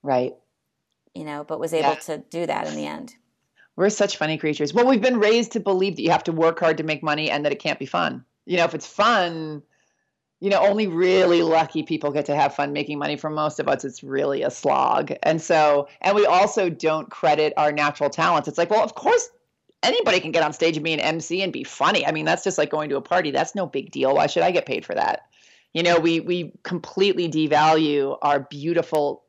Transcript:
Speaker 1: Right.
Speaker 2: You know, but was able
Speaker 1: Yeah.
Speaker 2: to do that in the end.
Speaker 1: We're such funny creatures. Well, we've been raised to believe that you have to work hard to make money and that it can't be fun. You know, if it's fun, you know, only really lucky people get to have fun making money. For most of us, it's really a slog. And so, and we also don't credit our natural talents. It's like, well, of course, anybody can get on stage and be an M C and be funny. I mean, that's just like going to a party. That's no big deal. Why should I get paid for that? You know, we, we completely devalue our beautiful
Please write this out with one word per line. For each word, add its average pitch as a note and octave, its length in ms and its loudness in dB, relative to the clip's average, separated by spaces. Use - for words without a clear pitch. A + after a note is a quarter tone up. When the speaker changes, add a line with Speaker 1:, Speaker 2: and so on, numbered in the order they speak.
Speaker 1:
Right. B2+ 320 -2
Speaker 2:
You D#3+ 100 -14
know, D3 200 -10
but D#3 160 -8
was E3 140 -6
able D3 160 2
Speaker 1:
Yeah. C3+ 60 -2
Speaker 2:
to - 220 -10
do E3 160 -6
that D3+ 200 -4
in D#3 80 -8
the D3+ 120 -8
end. - 280 -14
Speaker 1:
We're F#3+ 140 2
such - 260 -2
funny D#3 220 -2
creatures. D3 360 -2
Well, A#3+ 120 4
we've B3 160 4
been B3 180 2
raised A3+ 320 2
to A3 80 -2
believe F#3+ 360 0
that - 60 -8
you E3 80 2
have D#3+ 140 2
to F3 80 -2
work E3 260 2
hard D#3+ 200 2
to E3 40 -6
make D#3 200 -4
money D#3 280 -2
and D3 140 -2
that C#3+ 80 0
it C#3 60 -4
can't - 200 -4
be C#3 80 -8
fun. - 380 -2
You F3+ 100 -2
know, E3+ 80 4
if E3 100 -2
it's D#3+ 120 -10
fun, E3+ 760 0
you G3 100 0
know, F#3+ 100 4
only G3+ 280 2
really F3+ 540 4
lucky D#3+ 400 0
people D3+ 280 -4
get D3 160 -2
to C#3+ 100 0
have C#3 180 2
fun C#3+ 180 -2
making D3 260 -6
money. D3 180 -4
For D3+ 140 -8
most D3+ 300 -4
of C3+ 80 -2
us, C#3 160 -2
it's C3 180 -12
really C#3 400 -2
a C3 80 -2
slog. C3+ 600 0
And D#3+ 180 0
so, D3+ 480 2
and G3+ 160 2
we G3+ 100 4
also F#3+ 420 2
don't D#3 420 -2
credit D3+ 460 2
our D3+ 160 2
natural D3 380 0
talents. D#3+ 380 0
It's D3 100 -6
like, E3+ 120 2
well, G#3+ 120 4
of - 120 -4
course, - 360 2
anybody B3+ 380 2
can D#3 120 -8
get D#3+ 100 4
on D3+ 100 0
stage E3 240 0
and D3+ 80 -4
be D#3+ 80 -2
an D3+ 80 -2
M D#3+ 200 -2
C F3 220 -4
and F3 100 -4
be C3 120 -10
funny. D#3+ 420 0
I D#3+ 60 0
mean, D#3 120 -4
that's D#3+ 200 0
just F3+ 140 -2
like D3+ 120 0
going D3+ 200 -4
to C#3 60 -2
a C3+ 40 -2
party. D#3+ 300 -2
That's C#3 240 -2
no F#3+ 120 -4
big C3 240 -8
deal. C3+ 260 0
Why D#3 100 4
should E3 160 0
I F3 80 4
get F3 160 -2
paid B2+ 180 -6
for - 100 -8
that? - 280 -2
You E3 100 -2
know, E3+ 160 4
we, E3 220 2
we F3 320 -6
completely F3+ 680 0
devalue D3+ 920 2
our C#3+ 200 2
beautiful D3+ 880 -2